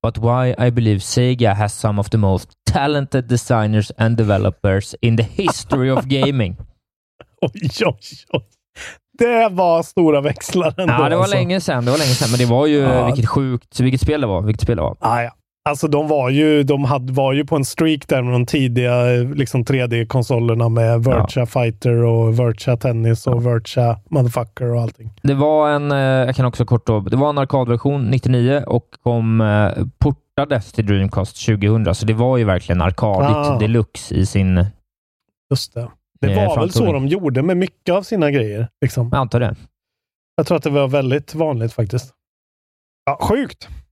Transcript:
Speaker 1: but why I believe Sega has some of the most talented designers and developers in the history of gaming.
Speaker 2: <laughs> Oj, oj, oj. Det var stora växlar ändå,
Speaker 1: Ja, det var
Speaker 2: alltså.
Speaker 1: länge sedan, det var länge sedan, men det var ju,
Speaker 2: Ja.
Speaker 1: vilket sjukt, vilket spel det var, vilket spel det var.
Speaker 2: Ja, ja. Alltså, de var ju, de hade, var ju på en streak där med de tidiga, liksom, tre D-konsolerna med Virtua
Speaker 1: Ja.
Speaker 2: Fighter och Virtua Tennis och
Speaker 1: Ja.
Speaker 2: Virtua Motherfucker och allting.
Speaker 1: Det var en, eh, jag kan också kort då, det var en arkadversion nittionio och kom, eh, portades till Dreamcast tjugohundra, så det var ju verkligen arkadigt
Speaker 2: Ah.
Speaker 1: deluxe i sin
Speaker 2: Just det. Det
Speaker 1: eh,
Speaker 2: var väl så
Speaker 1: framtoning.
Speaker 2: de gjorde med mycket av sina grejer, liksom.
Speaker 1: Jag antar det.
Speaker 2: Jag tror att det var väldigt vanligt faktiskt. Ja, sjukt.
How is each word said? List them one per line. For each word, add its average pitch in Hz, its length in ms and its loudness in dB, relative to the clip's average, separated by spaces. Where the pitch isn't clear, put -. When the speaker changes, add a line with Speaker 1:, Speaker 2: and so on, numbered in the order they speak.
Speaker 1:
but 113 140 -2
why 123 500 0
I 120 40 2
believe 110 280 2
Sega 123 540 0
has 104 260 -2
some 104 220 0
of - 80 -4
the 113 80 0
most 95 320 0
talented 139 560 0
designers 110 680 0
and 113 200 2
developers 101 840 0
in 117 160 2
the 113 60 2
history 131 680 -2
of 131 140 0
gaming. 135 520 0
Speaker 2:
<laughs> - 400 -14
Oj, 131 280 -4
oj, 160 100 0
oj. - 100 -10
Det 233 340 2
var 175 320 2
stora 156 380 2
växlar 147 560 -2
ändå, 180 160 0
Speaker 1:
Ja, 123 160 2
det 165 60 0
var 180 80 2
Speaker 2:
alltså. 196 140 0
Speaker 1:
länge 180 240 -2
sedan, 127 240 -2
det 123 60 2
var 143 60 2
länge 147 160 0
sedan, 123 180 0
men 123 80 0
det 123 60 4
var 123 220 2
ju, 147 120 2
Speaker 2:
Ja. 127 260 2
Speaker 1:
vilket 120 240 -2
sjukt, 131 500 -4
vilket 127 220 2
spel 151 200 0
det 120 60 -2
var, 92 140 0
vilket 107 200 -2
spel - 140 0
det 82 60 -4
var. - 200 -4
Speaker 2:
Ja, 117 220 0
ja. 117 80 -8
Alltså, 147 180 -2
de 147 200 0
var 139 220 0
ju, 147 340 4
de 143 200 0
hade, 131 300 -2
var 135 200 0
ju 143 120 -2
på 160 100 -2
en 139 100 0
streak 160 420 -2
där 135 140 0
med 123 120 -2
de 123 120 2
tidiga, 123 580 0
liksom, 127 300 -2
tre 127 220 0
D-konsolerna 117 840 0
med 117 280 2
Virtua 113 380 2
Speaker 1:
Ja. 123 100 0
Speaker 2:
Fighter 120 460 -2
och 117 360 2
Virtua 120 380 0
Tennis 117 500 0
och 120 160 0
Speaker 1:
Ja. 120 100 0
Speaker 2:
Virtua 117 460 -2
Motherfucker 123 560 -2
och 120 160 0
allting. 110 400 -8
Speaker 1:
Det 139 120 0
var 151 360 4
en, 147 220 0
eh, 139 60 0
jag 131 380 2
kan 131 100 2
också 120 200 0
kort - 220 0
då, 110 120 2
det 101 180 -2
var 143 120 2
en 147 80 -2
arkadversion 135 680 0
nittionio 127 580 2
och - 220 -2
kom, 113 380 2
eh, 104 440 2
portades 143 760 -2
till 110 140 -2
Dreamcast 98 500 0
tjugohundra, 104 580 0
så - 120 -4
det 110 80 0
var 123 240 2
ju 117 60 2
verkligen 90 380 0
arkadigt 107 540 2
Speaker 2:
Ah. 147 240 0
Speaker 1:
deluxe 107 560 -2
i 95 100 2
sin 92 400 2
Speaker 2:
Just - 240 -4
det. 117 140 -10
Det 101 100 0
Speaker 1:
eh, 98 40 0
Speaker 2:
var 151 120 0
väl 170 120 0
så - 80 0
Speaker 1:
framtoning. 143 300 0
Speaker 2:
de 156 40 2
gjorde 147 280 -2
med 175 160 0
mycket 180 380 -2
av 196 80 0
sina 160 280 0
grejer, 117 360 -2
liksom. 123 300 -2
Speaker 1:
Jag 143 80 0
antar 120 200 0
det. 120 160 -2
Speaker 2:
Jag 156 120 -2
tror 170 100 0
att 139 60 -4
det 156 60 -2
var 143 180 2
väldigt 139 480 -2
vanligt 139 380 -2
faktiskt. 120 400 -6
Ja, 139 160 -4
sjukt. - 460 -4